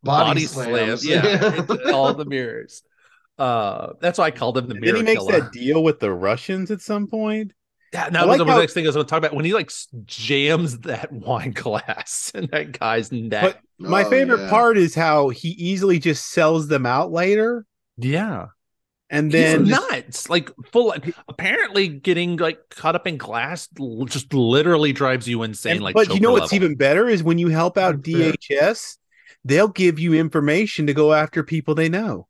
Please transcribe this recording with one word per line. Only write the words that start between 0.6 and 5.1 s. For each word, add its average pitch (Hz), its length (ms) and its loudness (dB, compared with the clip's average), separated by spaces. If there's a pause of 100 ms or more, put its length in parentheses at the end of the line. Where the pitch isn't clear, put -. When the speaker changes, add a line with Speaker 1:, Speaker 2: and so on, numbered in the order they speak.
Speaker 2:
slams, 143 60 -6
yeah, 190 480 2
Speaker 1:
<laughs> - 20 -6
Speaker 2:
into 180 380 -4
all 135 180 2
the 143 120 -8
mirrors. 127 580 -10 (560)
Uh, 117 600 -2
that's 175 200 -2
why 175 60 4
I 156 60 0
called 120 280 -4
him 123 80 -6
the 127 80 -8
Speaker 3:
And 98 80 -10
then 160 100 2
Speaker 2:
mirror 220 40 2
Speaker 3:
he 226 60 0
makes 220 220 2